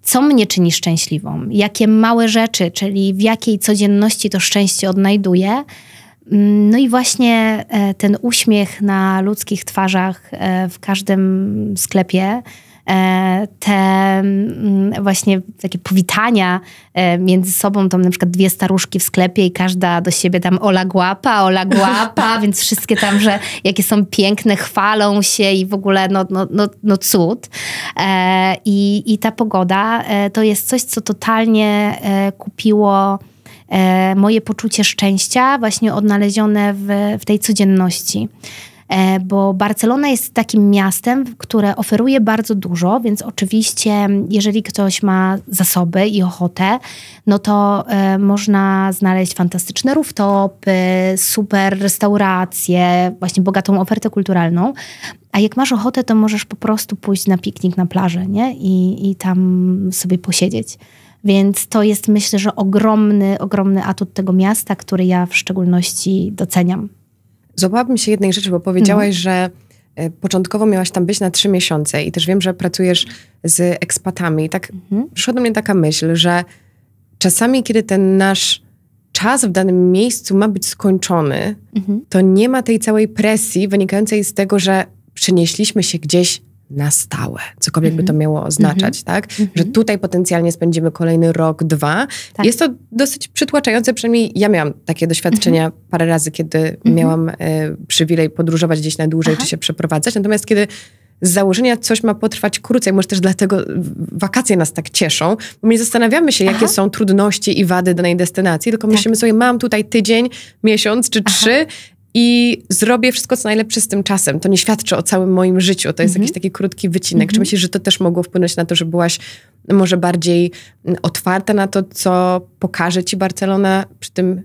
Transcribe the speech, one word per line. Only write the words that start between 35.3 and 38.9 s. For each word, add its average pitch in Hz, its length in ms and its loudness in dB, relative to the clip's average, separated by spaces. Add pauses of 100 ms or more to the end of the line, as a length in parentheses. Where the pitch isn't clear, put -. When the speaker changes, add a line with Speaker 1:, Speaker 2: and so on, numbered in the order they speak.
Speaker 1:
właśnie 220 360 0
odnalezione 208 800 2
w, 202 140 -6 (320)
w - 60 -14
tej 208 140 0
codzienności. 196 880 0 (600)
E, 190 300 2